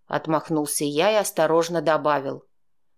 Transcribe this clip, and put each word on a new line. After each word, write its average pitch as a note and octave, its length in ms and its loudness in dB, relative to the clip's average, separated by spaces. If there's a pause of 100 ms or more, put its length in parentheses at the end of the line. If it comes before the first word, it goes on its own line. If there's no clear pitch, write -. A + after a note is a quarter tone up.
отмахнулся D3+ 760 -2
я D3+ 280 2
и A3 40 2
осторожно E3 680 0
добавил. C#3+ 640 0 (520)